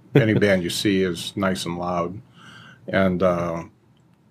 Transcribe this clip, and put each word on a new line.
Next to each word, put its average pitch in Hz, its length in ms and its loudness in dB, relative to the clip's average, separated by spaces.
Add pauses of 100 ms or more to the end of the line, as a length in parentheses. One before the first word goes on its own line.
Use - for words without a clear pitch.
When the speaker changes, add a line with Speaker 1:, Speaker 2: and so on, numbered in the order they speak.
Speaker 1:
<laughs> - 100 -2
Speaker 2:
any 110 200 4
band 95 280 4
you 85 80 -4
see 95 320 0
is 87 340 -4
nice 95 300 -2
and 87 120 -6
loud. 90 420 -4 (640)
And, 92 360 0
uh, 87 420 0 (680)